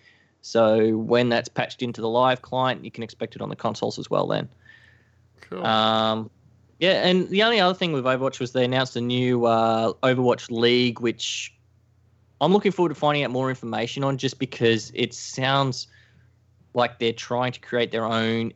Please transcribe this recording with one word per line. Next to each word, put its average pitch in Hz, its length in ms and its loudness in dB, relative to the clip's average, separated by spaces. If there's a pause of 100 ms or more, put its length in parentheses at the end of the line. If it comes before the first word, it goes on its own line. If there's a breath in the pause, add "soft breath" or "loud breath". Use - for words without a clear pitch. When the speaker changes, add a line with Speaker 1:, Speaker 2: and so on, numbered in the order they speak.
(420 soft breath)
Speaker 1:
So 110 540 2
when 117 320 2
that's 120 200 0
patched - 340 -6
into 120 180 -6
the 113 80 -4
live 123 340 2
client, 127 420 -4
you 113 80 -14
can 113 100 -12
expect 113 320 -10
it - 80 -12
on 104 60 -6
the 98 80 -10
consoles 110 420 -4
as 92 100 -12
well 95 200 0
then. - 200 -2 (920 soft breath)
Speaker 2:
Cool. - 260 -10
Speaker 1:
Um, 110 640 0 (480)
yeah, 165 300 2
and 180 220 2
the 196 120 2
only 226 160 2
other 185 160 4
thing 180 180 -2
with 131 120 -2
Overwatch 131 340 0
was 123 140 -6
they 127 120 2
announced 127 320 0
a 120 40 -2
new, 123 460 0
uh, 113 480 2 (100)
Overwatch 127 460 2
League, 120 500 2
which - 520 -4 (880)
I'm 160 120 4
looking 202 180 4
forward 175 200 0
to 147 40 -4
finding 147 300 0
out 117 60 -4
more 131 180 0
information 120 560 -4
on 135 140 0
just 131 200 -4
because 117 560 0
it 120 200 -4
sounds 135 720 -2 (840 soft breath)
like 120 240 0
they're 117 160 0
trying 123 380 -4
to - 80 -18
create 120 300 -2
their 113 140 -2
own 113 520 -2